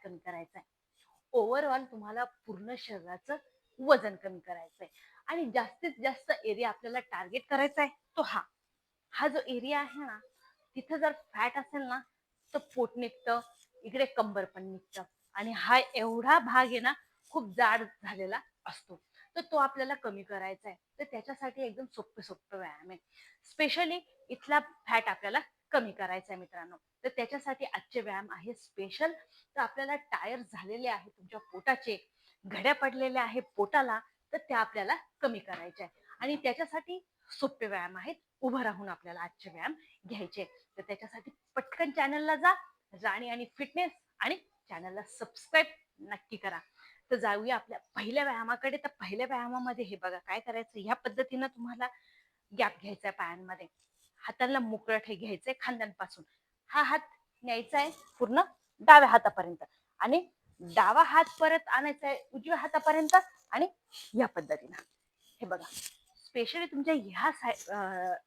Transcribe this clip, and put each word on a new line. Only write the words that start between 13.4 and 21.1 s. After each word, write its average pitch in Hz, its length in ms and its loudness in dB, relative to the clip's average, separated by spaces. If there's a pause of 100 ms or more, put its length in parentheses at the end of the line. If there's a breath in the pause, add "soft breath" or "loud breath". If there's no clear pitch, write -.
इकडे 254 220 -2
कंबर 208 400 -2
पण 185 180 -14
निघतं 190 400 -14 (320)
आणि 214 180 -6
हा 240 280 6 (140)
एवढा 233 440 4
भाग 247 280 4
आहे 233 140 -2
ना, 247 120 2 (360)
खूप 220 280 -6
जाड 226 260 6 (200)
झालेला 202 380 -8 (260)
असतो, - 360 -16 (340 soft breath)
तर 339 40 -2
तो - 160 -6
आपल्याला 277 380 2
कमी 208 280 -8
करायचा 190 460 -10
आहे. 185 100 -16 (200)
तर 285 60 -6
त्याच्यासाठी 262 580 -10